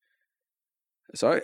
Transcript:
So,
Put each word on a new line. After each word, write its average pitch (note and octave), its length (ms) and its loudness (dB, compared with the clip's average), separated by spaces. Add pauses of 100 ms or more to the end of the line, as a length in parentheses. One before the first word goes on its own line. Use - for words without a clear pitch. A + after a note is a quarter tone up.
(1160)
So, - 300 0